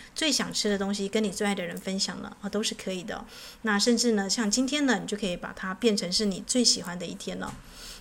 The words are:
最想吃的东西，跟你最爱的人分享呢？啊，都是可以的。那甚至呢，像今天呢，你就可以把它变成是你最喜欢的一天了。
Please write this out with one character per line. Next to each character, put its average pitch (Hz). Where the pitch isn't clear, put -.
最 311
想 180
吃 -
的 208
东 196
西， 202
跟 220
你 202
最 202
爱 202
的 180
人 175
分 190
享 190
呢？ 202
啊， 202
都 208
是 226
可 -
以 185
的。 -
那 208
甚 233
至 233
呢， 196
像 208
今 254
天 285
呢， 220
你 170
就 202
可 202
以 175
把 -
它 190
变 214
成 180
是 214
你 185
最 247
喜 185
欢 175
的 170
一 170
天 185
了。 -